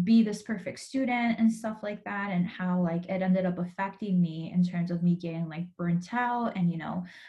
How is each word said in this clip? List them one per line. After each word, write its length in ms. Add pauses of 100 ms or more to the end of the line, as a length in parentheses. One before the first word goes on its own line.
be 180
this 220
perfect 360
student 600
and 120
stuff 300
like 220
that, 260
and 160
how, 340
like, 300
it 140
ended 240
up 100
affecting 640
me 320
in 100
terms 280
of 100
me 140
getting, 340
like, 160 (120)
burnt 360
out 420
and, 160
you 60
know, 260 (260)